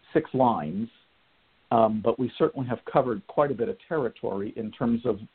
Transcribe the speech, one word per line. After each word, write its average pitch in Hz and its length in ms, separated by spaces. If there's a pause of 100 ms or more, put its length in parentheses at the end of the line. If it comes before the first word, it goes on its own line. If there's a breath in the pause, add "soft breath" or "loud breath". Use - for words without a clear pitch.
(120)
six - 220
lines, 107 540 (800)
um, 110 320
but 113 160
we 123 200
certainly 139 300
have 120 220
covered 123 360
quite 147 240
a 131 40
bit 110 140
of 101 80 (120)
territory 110 680
in 107 140
terms 117 340
of 110 140 (160)